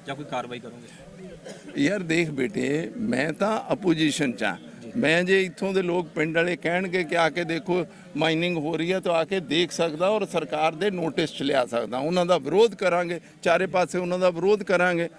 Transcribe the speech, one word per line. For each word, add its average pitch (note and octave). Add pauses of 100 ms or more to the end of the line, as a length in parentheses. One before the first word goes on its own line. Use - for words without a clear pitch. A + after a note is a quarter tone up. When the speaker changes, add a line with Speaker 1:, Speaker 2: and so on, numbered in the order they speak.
Speaker 1:
ਜਾਂ C#3
ਕੋਈ D3
ਕਾਰਵਾਈ B2
ਕਰੋਗੇ? A#2 (680)
Speaker 2:
ਯਾਰ F#3+
ਦੇਖ E3
ਬੇਟੇ, C3+
ਮੈਂ B2
ਤਾਂ G3+
ਆਪੋਜੀਸ਼ਨ D#3
'ਚ A2+
ਹਾਂ। F#2 (400)
ਮੈਂ D#3
ਜੇ F#3+
ਇੱਥੋਂ F#3+
ਦੇ F#3+
ਲੋਕ, F3
ਪਿੰਡ D#3+
ਵਾਲੇ E3+
ਕਹਿਣਗੇ F3+
ਕਿ E3
"ਆ E3
ਕੇ F3
ਦੇਖੋ, E3 (300)
ਮਾਈਨਿੰਗ E3
ਹੋ D#3+
ਰਹੀ E3
ਹੈ," F#3+
ਤਾਂ F3+
ਆ E3
ਕੇ F#3+
ਦੇਖ D#3+
ਸਕਦਾ E3
ਔਰ G#3
ਸਰਕਾਰ D#3+
ਦੇ F#3
ਨੋਟਿਸ E3
'ਚ -
ਲਿਆ C#3
ਸਕਦਾ। A2+
ਉਹਨਾਂ F3
ਦਾ F3+
ਵਿਰੋਧ F3+
ਕਰਾਂਗੇ, F3 (220)
ਚਾਰੇ F3
ਪਾਸੇ F3+
ਉਹਨਾਂ F3+
ਦਾ F#3
ਵਿਰੋਧ F#3+
ਕਰਾਂਗੇ, F3 (100)